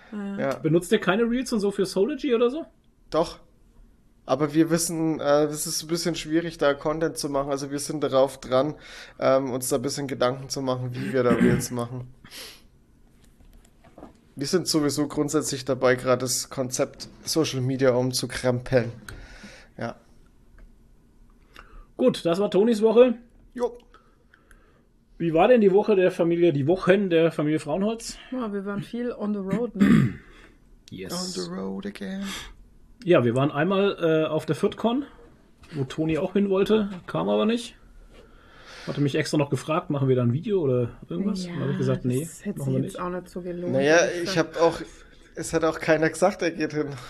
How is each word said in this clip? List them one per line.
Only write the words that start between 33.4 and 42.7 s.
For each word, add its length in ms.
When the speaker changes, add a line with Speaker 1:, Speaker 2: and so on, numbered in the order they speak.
Speaker 3:
einmal, 480
äh, 300
auf 160
der 100
FürthCon, 500
wo 120
Toni 340
auch 140
hin 160
wollte, 400
kam 220
aber 160
nicht. 300
Hatte 140
mich 140
extra 220
noch 120
gefragt, 400
machen 180
wir 80
da 60
ein 120
Video 280
oder 280
irgendwas? 360
Speaker 1:
Ja, 80
Speaker 3:
Dann 100
hab 80
ich 60
gesagt, 280
nee, 160
Speaker 1:
das 240
hätte 140
Speaker 3:
machen 140